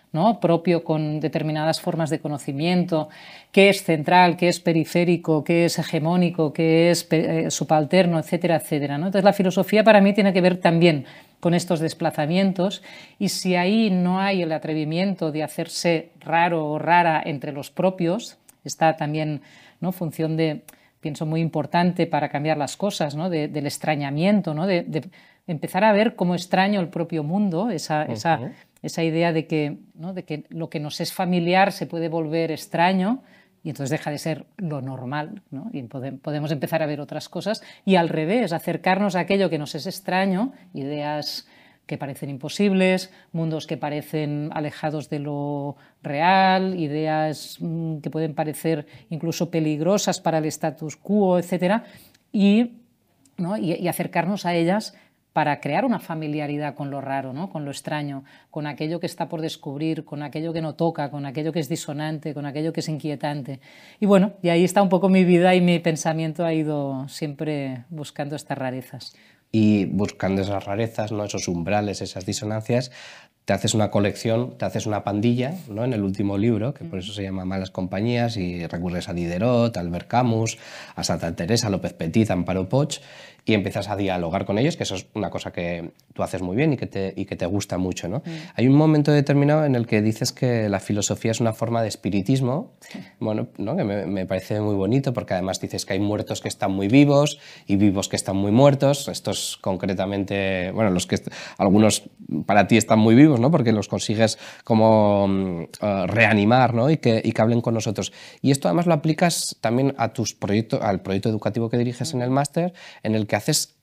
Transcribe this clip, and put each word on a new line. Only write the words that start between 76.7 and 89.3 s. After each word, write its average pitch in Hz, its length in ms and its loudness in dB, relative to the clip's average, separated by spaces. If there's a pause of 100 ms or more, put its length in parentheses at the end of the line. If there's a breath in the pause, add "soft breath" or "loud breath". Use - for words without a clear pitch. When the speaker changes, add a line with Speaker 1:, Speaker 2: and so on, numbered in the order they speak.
Speaker 2:
que - 120 -14
por 90 140 -10
Speaker 1:
Ujú. 90 60 -10
Speaker 2:
eso 104 80 -12
se 101 100 -8
llama 95 220 -6
Malas 95 260 -6
Compañías, 107 680 -2
y 87 280 -4
recurres 87 440 -6
a - 20 -8
Diderot, 120 640 0
a 90 40 -6
Albert 87 280 -6
Camus, 113 480 0 (400 loud breath)
a - 80 -8
Santa 85 320 -4
Teresa, 110 320 0
López 87 240 -2
Petit, - 380 0
a - 20 0
Amparo 92 380 -2
Poch, 143 300 -2 (480 loud breath)
y 110 60 4
empiezas 98 340 -2
a 104 60 -4
dialogar 95 500 -2
con 98 140 -2
ellos, 156 180 0
que 113 60 -6
eso 98 140 -6
es 95 180 -10
una 95 160 -4
cosa 90 220 -8
que 87 400 -6 (220)
tú 95 100 -4
haces 87 180 -6
muy 90 140 -4
bien 151 160 2
y 120 40 -2
que - 120 -6
te, 98 280 -6
y 98 100 -6
que 85 100 -10
te 87 100 -4
gusta 95 320 -4
mucho, 90 300 -4
¿no? 110 100 -4
Speaker 1:
Mm. 170 120 -10 (260 loud breath)
Speaker 2:
Hay 113 100 2
un 135 80 6
momento 151 380 4
determinado 147 520 2